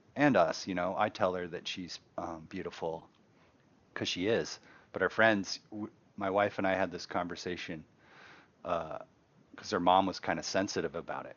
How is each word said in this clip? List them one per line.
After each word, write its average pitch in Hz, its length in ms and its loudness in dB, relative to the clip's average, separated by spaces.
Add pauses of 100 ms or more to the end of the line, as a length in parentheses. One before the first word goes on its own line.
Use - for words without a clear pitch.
(160)
and 139 220 6
us, 82 300 4
you 92 80 -2
know. 90 220 0
I 107 120 2
tell 95 240 0
her 90 140 -4
that 85 200 -10
she's, 90 320 -8 (180)
um, 85 320 -8
beautiful 85 580 -6 (880)
'cause 101 120 -2
she 90 200 -2
is. 92 320 0 (340)
But 87 80 -6
our 92 80 4
friends, 107 500 4 (120)
w-, 107 180 -8 (280)
my 98 120 -2
wife 101 300 2
and 98 80 0
I 95 80 2
had 92 160 0
this 85 160 -8
conversation, 87 760 -6 (800)
uh, 82 360 -4 (560)
'cause - 160 -10
her 101 80 2
mom 92 260 6
was 92 140 -2
kinda 82 240 -2
sensitive 92 520 -2
about 71 300 -8
it. - 100 -14